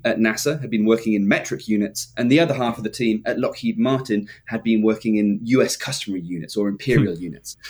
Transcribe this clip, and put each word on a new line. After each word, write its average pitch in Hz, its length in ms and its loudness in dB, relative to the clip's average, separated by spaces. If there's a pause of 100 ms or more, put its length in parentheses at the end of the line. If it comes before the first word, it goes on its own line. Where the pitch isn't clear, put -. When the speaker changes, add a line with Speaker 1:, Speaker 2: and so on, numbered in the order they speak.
Speaker 1:
at 117 140 2
nasa 113 420 0
had 123 80 -8
been 107 160 0
working 110 300 4
in 101 120 2
metric - 400 0
units, 104 520 -2
and 120 120 0
the 143 80 6
other 165 140 2
half 120 240 -2
of 113 80 -8
the 107 60 -4
team 110 340 0
at 120 140 -4
Lockheed 113 400 -2
Martin 117 500 0 (160)
had 113 180 -6
been 113 200 4
working 107 340 2
in 104 280 2
U 123 180 4
S - 120 0
customary 101 460 -6
units 85 340 -8
or 104 140 0
imperial 104 480 2
Speaker 2:
Hmm. 85 60 -10
Speaker 1:
units. - 340 -12 (140)